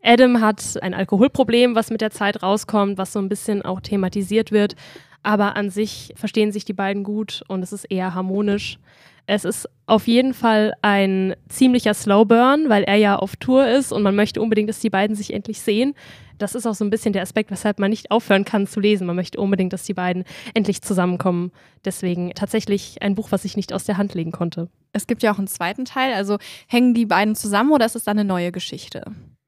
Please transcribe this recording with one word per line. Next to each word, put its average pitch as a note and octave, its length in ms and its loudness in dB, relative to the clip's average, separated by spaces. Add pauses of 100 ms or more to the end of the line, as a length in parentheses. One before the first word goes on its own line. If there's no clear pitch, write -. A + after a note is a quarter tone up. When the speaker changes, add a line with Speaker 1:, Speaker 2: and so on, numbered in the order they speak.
Speaker 1:
Adam B3 380 6
hat G#3+ 400 -2
ein F3+ 140 -6
Alkoholproblem, A#3+ 800 4
was A3 160 0
mit A3 100 -4
der G#3+ 120 -2
Zeit G3+ 320 -2
rauskommt, G3+ 520 0
was F#3+ 160 -6
so G#3+ 60 -4
ein G3 100 -4
bisschen G3+ 340 -4
auch F#3 180 -6
thematisiert G3 720 -2
wird. G#3 240 2 (480)
Aber G#3 320 2
an G#3 120 -2
sich G#3 460 -6
verstehen G#3 380 0
sich G3+ 120 -6
die G3 100 -8
beiden G3 280 -4
gut G#3 460 -6
und F#3 160 -4
es - 80 -10
ist G3+ 140 -14
eher F#3 280 -4
harmonisch. G3+ 640 -2 (480)
Es G#3 180 -2
ist - 240 -6 (180)
auf A3 220 2
jeden B3 260 4
Fall G#3+ 460 2
ein F#3+ 560 2 (120)
ziemlicher B3 460 4
Slowburn, A#3 760 4
weil G#3 160 4
er G3 120 2
ja G3+ 200 4
auf - 200 -4
Tour B3+ 320 4
ist B3+ 240 2
und G#3 100 0
man G3 140 2
möchte G#3 240 0
unbedingt, G#3+ 280 0
dass A3 120 -8
die A3 100 0
beiden G#3 240 0
sich G#3 200 -8
endlich G#3 260 -8
sehen. A#3 340 0 (440)
Das G3+ 180 -6
ist A#3+ 100 -6
auch A3 80 -2
so G#3+ 100 -4
ein G3+ 60 0
bisschen G#3 220 -2
der F#3+ 100 -2
Aspekt, G#3 280 -4
weshalb G#3 280 -2
man G3 120 0
nicht - 200 -4
aufhören G3+ 340 2
kann G3+ 220 0
zu - 140 -6
lesen. G3 260 2
Man F3 80 -2
möchte F3+ 240 -6
unbedingt, F#3+ 340 0
dass F#3+ 120 -10
die G3 100 -6
beiden F3+ 300 -2 (300)
endlich G#3 280 0
zusammenkommen. F3+ 680 0 (320)
Deswegen F3+ 500 -4
tatsächlich - 680 -4
ein G3+ 120 0
Buch, G#3+ 160 -6
was - 140 -2
ich G3 120 -8
nicht G3+ 160 -6
aus F#3 120 -4
der G3 140 -2
Hand G3+ 160 -2
legen E3 180 -6
konnte. E3+ 360 -6 (240)
Speaker 2:
Es - 140 -6
gibt A#3+ 160 -2
ja G#3+ 100 2
auch G3+ 60 -4
einen G3 80 -4
zweiten F#3+ 380 -6
Teil. C4 300 -2
Also G3+ 240 -2 (280)
hängen A#3+ 280 4
die A#3 120 2
beiden G#3 300 2
zusammen G#3+ 360 0
oder C4 120 4
ist A3+ 100 -2
es A3+ 100 -10
dann G#3 140 0
eine G#3 80 0
neue F3+ 240 -2
Geschichte? - 540 -12 (440)